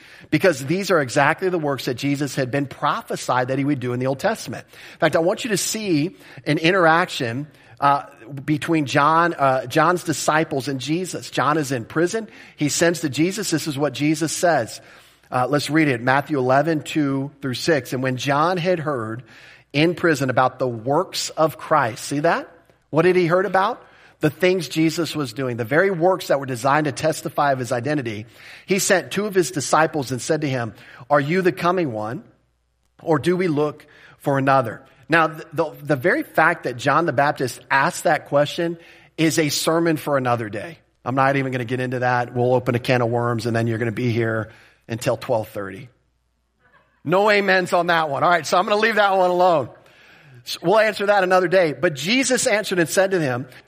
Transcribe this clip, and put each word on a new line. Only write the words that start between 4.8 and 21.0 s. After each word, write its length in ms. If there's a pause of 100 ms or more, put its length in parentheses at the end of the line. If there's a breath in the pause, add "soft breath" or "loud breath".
In 60
fact, 180
I 20
want 240
you 60
to 80
see 580 (300 loud breath)
an 140
interaction, 880 (340 loud breath)
uh, 240 (400)
between 400
John, 480
uh, 320
John's 400
disciples 640
and 100
Jesus. 500
John 280
is 160
in 100
prison. 460 (260 loud breath)
He 140
sends 320
to 80
Jesus. 420
This 160
is 100
what 140
Jesus 400
says. 480 (500 loud breath)
Uh, 200
let's 200
read 200
it. 100
Matthew 400
eleven, 440
two 480 (100)
through 140
six. 360
"And 100
when 140
John 400
had 240
heard 440 (500 loud breath)
in 220
prison 340
about 300
the 80
works 640